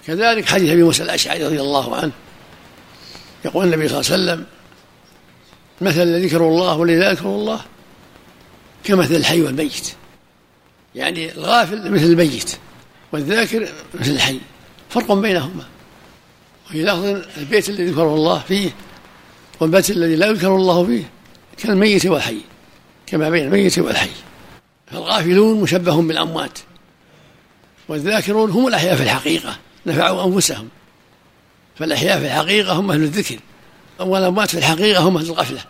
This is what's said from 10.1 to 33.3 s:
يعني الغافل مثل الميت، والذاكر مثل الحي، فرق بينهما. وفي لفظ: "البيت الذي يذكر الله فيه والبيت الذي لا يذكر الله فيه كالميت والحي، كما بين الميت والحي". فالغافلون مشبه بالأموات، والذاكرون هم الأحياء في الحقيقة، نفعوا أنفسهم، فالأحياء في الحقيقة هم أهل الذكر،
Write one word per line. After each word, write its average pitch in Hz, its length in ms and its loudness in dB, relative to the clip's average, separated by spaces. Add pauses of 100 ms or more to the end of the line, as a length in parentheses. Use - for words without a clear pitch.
يعني 160 380 -6
الغافل 202 580 -2
مثل 165 140 4
الميت، 165 520 2 (560)
والذاكر 202 560 -2 (260)
مثل 135 160 -4
الحي، 135 300 -2 (500)
فرق 233 220 -2
بينهما. 180 520 -2 (1040)
وفي 156 160 -6
لفظ: 185 220 0 (320)
"البيت 151 320 -2
الذي 196 140 -4
يذكر 160 320 0
الله 156 340 2
فيه 190 220 -2 (880)
والبيت 175 300 4
الذي 165 260 0
لا 185 100 2
يذكر 190 300 2
الله 180 280 4
فيه 220 200 0 (540)
كالميت 202 480 2
والحي، 117 340 -2 (680)
كما 156 240 -2
بين 165 160 0
الميت 190 320 2
والحي". - 320 -2 (840)
فالغافلون 196 680 2
مشبه 170 420 2
بالأموات، 160 560 -4 (1300)
والذاكرون 202 640 0
هم 247 180 4
الأحياء 180 280 2
في 131 60 0
الحقيقة، - 540 -2 (300)
نفعوا 175 380 0
أنفسهم، 160 440 -2 (1080)
فالأحياء 156 420 0
في 143 60 -4
الحقيقة 185 460 0
هم 190 180 0
أهل 151 120 2
الذكر، 151 360 -4 (600)